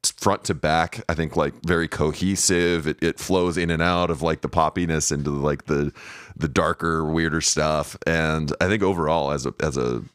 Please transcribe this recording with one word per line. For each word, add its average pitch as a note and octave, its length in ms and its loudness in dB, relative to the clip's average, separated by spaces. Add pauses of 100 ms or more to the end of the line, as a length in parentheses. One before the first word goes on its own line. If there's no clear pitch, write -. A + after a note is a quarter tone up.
(160)
front - 280 0
to F#2+ 100 -2
back, D#2+ 560 0
I E2 40 0
think, D#2 220 -2
like, D2 160 2 (140)
very E2 220 2
cohesive. F2 960 0
It, D2+ 160 -2
it E2 160 0
flows F2+ 400 0
in E2+ 120 0
and D#2+ 120 0
out F2 260 2
of, D#2 140 -2
like, D#2+ 180 0
the D2 80 -6
poppiness D#2+ 640 2
into, C#2+ 180 -2
like, C#2+ 360 -2
the, D2 260 0 (440)
the D#2+ 120 -2
darker, D#2+ 560 0
weirder D#2+ 380 0
stuff. D2+ 640 0
And D#2+ 440 0 (120)
I F#2 60 2
think G#2 140 0
overall, E2 500 0
as C2+ 120 -4
a, B1 160 -4
as C#2+ 160 -2
a B1 260 -2 (120)